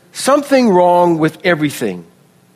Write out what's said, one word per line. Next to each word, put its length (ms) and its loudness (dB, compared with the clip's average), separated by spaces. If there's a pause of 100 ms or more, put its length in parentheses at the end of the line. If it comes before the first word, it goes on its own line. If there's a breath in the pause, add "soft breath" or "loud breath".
(120)
something 580 0
wrong 480 2
with 260 -4
everything, 600 -4 (500)